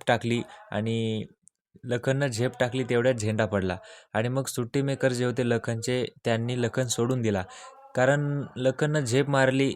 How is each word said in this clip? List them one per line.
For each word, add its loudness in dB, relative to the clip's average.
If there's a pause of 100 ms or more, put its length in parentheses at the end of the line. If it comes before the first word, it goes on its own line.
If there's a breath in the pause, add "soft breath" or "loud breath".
टाकली 2 (300 loud breath)
आणि -2 (600)
लखननं 0
झेप 0 (100)
टाकली 0
तेवढ्यात 2
झेंडा 0
पडला -2 (360 loud breath)
आणि 0
मग -2
सुट्टी -4
मेकर 0
जे 0
होते 0
लखनचे, 0 (180)
त्यांनी 0
लखन 0
सोडून 0
दिला, 0 (500 loud breath)
कारण 2 (120)
लखननं 0
झेप 2
मारली 4